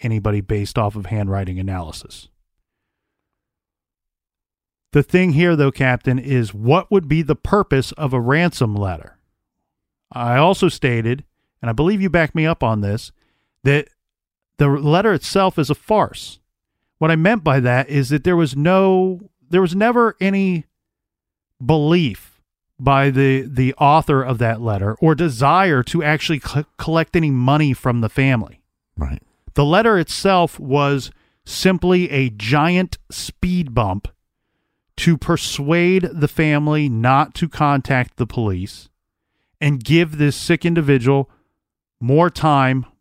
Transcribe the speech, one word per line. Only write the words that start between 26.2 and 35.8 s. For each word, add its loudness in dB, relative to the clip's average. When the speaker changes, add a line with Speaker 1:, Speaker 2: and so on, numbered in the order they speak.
Speaker 1:
co-, -4
collect -2
any 2
money 2
from -2
the 0
family. -2
Speaker 2:
Right. -6
Speaker 1:
The 0
letter 2
itself 0
was -2
simply 0
a -2
giant 0
speed -6
bump -6
to 2
persuade -2